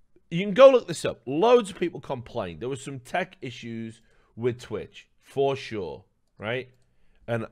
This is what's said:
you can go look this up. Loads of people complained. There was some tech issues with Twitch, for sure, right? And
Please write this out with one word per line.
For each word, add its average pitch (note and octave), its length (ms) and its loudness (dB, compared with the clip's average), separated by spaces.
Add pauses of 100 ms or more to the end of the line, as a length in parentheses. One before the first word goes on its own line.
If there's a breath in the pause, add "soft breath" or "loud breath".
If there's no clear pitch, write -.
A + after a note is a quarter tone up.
(300)
you E3+ 120 -2
can G3+ 120 -4
go C4+ 160 12
look A#3+ 180 4
this D3+ 160 -8
up. A2+ 220 -6
Loads G3+ 420 4
of G3 80 -14
people E3 240 -4
complained. A2 600 -10
There B2 100 -6
was C3+ 120 -8
some C#3 180 -12
tech F3+ 420 -8
issues A#2 580 -12 (360)
with A#2+ 220 -4
Twitch, - 480 -12 (140)
for C#3 340 -2
sure, F#2+ 500 -10 (340)
right? A#2 320 -8 (580)
And A#2 240 -4